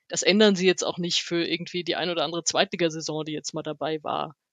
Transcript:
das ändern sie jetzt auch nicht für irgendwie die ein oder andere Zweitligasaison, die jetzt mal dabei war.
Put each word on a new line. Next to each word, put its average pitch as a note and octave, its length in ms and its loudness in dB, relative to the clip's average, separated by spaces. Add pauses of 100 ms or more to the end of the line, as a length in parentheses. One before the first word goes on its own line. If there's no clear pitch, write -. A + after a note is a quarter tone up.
das - 160 -4
ändern G3+ 320 6
sie F3+ 100 -2
jetzt F3+ 180 4
auch - 140 -2
nicht F3 260 -2
für E3+ 220 -2
irgendwie E3+ 380 -4
die F3+ 140 -2
ein E3 120 0
oder E3+ 140 0
andere E3 220 -4
Zweitligasaison, D#3+ 800 0
die D#3 80 -6
jetzt - 200 -8
mal D#3 80 -6
dabei D3+ 420 -4
war. - 320 -4 (180)